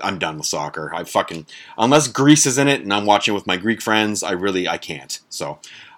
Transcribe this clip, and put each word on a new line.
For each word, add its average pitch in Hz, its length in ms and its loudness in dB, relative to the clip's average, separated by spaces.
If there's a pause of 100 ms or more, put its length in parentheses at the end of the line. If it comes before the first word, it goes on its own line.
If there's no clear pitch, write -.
I'm 98 160 -6
done 78 180 -6
with 76 100 -10
soccer. 78 480 -8
I 87 100 -8
fucking, 85 420 -4 (320)
unless 131 300 4
Greece 139 360 6
is 131 140 0
in 139 100 4
it 139 140 0
and 98 100 -6
I'm 104 140 0
watching 104 260 4
with 101 140 -4
my 92 100 0
Greek 104 240 -2
friends, 107 420 0
I 90 100 -4
really, 92 360 -2
I 85 80 -2
can't. 73 420 -12 (120)
So, 73 280 -10 (400)